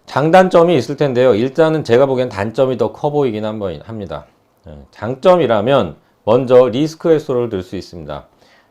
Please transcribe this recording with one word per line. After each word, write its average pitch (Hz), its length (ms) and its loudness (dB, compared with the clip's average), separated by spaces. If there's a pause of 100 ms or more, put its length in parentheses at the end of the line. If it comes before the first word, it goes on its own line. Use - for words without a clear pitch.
장단점이 170 720 2
있을 131 220 -4
텐데요. 127 360 2
일단은 143 500 0
제가 120 200 4
보기엔 127 240 -2
단점이 113 480 -2
더 110 160 -2
커 - 200 -6
보이긴 113 340 -2
한 107 120 -8
번 90 220 -8
합니다. 85 460 -14 (420)
예, 76 80 -20 (140)
장점이라면 123 1080 0 (280)
먼저 127 440 4
리스크 156 420 -4
해소를 127 380 0
들 98 140 -6
수 - 140 -12
있습니다. 76 500 -14 (440)